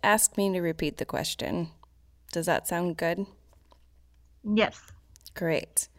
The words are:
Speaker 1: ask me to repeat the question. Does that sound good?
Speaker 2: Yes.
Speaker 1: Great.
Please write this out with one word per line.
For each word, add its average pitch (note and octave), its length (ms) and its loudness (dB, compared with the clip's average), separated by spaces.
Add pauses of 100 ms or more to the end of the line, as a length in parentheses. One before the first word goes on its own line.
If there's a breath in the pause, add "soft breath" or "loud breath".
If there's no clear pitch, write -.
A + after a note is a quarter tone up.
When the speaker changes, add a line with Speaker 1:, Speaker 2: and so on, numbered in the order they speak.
Speaker 1:
ask G#3+ 340 4
me G3 160 2
to F3+ 80 0
repeat D#3+ 380 -2
the - 60 -4
question. - 680 -4 (640)
Does E3 140 -2
that - 220 0
sound F3 280 -2
good? F3 300 -2 (1160)
Speaker 2:
Yes. G#3+ 480 0 (420)
Speaker 1:
Great. - 540 -2 (100)